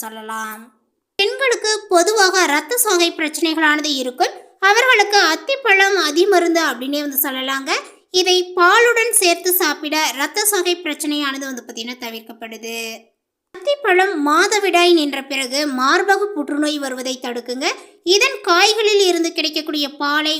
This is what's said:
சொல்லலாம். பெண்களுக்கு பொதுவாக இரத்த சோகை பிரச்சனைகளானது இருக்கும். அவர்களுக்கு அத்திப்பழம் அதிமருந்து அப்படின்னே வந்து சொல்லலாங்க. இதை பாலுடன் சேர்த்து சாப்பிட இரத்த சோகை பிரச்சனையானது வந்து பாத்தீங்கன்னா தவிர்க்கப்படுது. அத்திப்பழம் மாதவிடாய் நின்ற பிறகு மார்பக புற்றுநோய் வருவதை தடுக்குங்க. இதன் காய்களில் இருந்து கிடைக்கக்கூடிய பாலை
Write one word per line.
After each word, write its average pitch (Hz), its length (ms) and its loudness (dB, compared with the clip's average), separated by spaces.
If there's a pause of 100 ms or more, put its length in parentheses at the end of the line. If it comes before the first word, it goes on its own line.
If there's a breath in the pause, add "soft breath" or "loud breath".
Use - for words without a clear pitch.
சொல்லலாம். 220 580 -10 (600)
பெண்களுக்கு 466 520 0 (200)
பொதுவாக 370 560 4
இரத்த 311 360 -2
சோகை 349 240 2 (100)
பிரச்சனைகளானது 302 720 -2 (100)
இருக்கும். 254 340 -4 (340)
அவர்களுக்கு 415 500 4 (120)
அத்திப்பழம் 392 760 2
அதிமருந்து 339 640 2
அப்படின்னே 262 340 -4
வந்து 277 220 -6
சொல்லலாங்க. 269 460 -4 (500 loud breath)
இதை 359 160 2 (220)
பாலுடன் 453 600 4
சேர்த்து 349 400 0
சாப்பிட 302 380 -2 (160)
இரத்த 311 380 -4
சோகை 359 220 0 (120)
பிரச்சனையானது 294 640 -6
வந்து 247 160 -12
பாத்தீங்கன்னா 240 400 -12
தவிர்க்கப்படுது. 226 720 -14 (800)
அத்திப்பழம் 392 580 0 (140)
மாதவிடாய் 349 720 4
நின்ற 285 220 -2 (100)
பிறகு 269 300 -4 (180)
மார்பக 392 560 2
புற்றுநோய் 294 520 -2
வருவதை 254 280 -6 (120)
தடுக்குங்க. 247 420 -6 (480 loud breath)
இதன் 508 220 2 (120)
காய்களில் 415 600 4
இருந்து 339 280 0
கிடைக்கக்கூடிய 302 480 -4 (160)
பாலை 302 380 -2